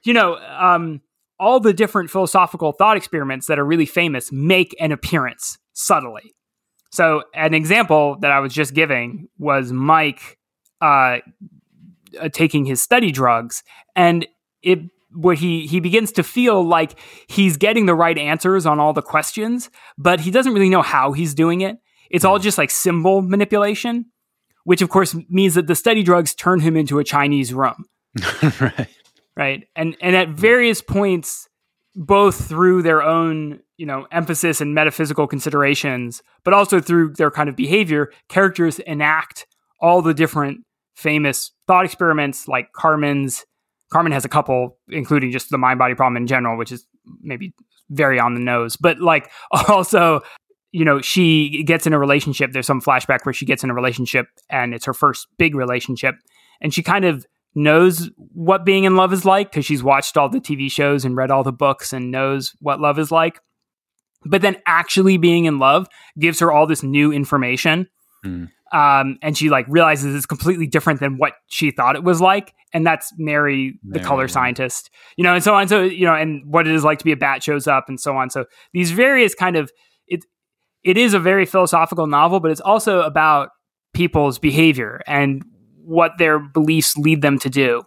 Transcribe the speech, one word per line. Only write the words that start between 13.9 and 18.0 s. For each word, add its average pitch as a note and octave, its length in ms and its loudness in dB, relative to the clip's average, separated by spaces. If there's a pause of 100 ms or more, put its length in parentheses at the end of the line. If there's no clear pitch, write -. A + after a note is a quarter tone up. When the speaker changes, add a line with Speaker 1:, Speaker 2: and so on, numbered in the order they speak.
Speaker 1:
and E3+ 320 2 (340)
it, F3+ 180 2 (340)
what E3+ 240 2
he, E3 280 -2
he D#3+ 140 -2
begins G#3 340 0
to E3+ 100 0
feel A#3 400 0
like E3 360 0 (280)
he's F#3+ 300 2
getting G#3 280 2
the F3 100 4
right E3+ 220 2